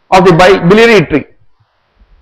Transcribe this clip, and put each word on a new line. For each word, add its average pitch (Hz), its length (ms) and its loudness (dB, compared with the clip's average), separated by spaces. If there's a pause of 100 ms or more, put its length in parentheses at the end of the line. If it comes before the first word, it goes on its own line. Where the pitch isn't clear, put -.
(100)
of 185 140 0
the 190 80 2
bi-, 180 360 0
biliary 214 380 2
tree. 139 200 -6 (960)